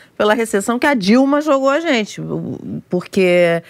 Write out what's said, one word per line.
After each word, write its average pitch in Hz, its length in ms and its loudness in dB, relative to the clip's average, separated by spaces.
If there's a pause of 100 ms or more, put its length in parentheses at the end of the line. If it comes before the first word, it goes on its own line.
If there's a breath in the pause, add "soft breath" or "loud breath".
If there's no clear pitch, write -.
(180 loud breath)
pela 214 160 2
recessão 226 440 -2
que 302 80 0
a 285 80 2
Dilma 262 460 2
jogou 269 280 0
a 285 120 0
gente, 240 420 -4 (680)
porque, 175 800 2